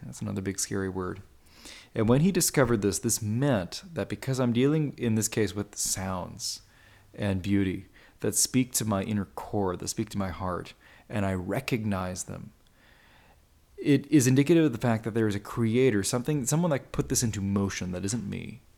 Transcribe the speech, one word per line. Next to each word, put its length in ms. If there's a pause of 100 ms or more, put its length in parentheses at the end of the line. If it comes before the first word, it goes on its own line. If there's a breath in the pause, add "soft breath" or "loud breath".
That's 160
another 220
big 160
scary 300
word. 340 (720 loud breath)
And 140
when 120
he 100
discovered 520
this, 160
this 240
meant 600 (120)
that 160
because 280
I'm 140
dealing 460
in 160
this 140
case 280
with 200
sounds 840 (540 soft breath)
and 260
beauty 460 (340 soft breath)
that 140
speak 400
to 100
my 180
inner 220
core, 520
that 120
speak 220
to 80
my 100
heart, 460 (340 soft breath)
and 160
I 100
recognize 880
them, 260 (1300 soft breath)
it 320
is 160
indicative 380
of 80
the 60
fact 260
that 100
there 140
is 60
a 60
creator, 640
something, 440
someone 240
that 220
put 160
this 140
into 180
motion 520
that 120
isn't 240
me. 340 (160)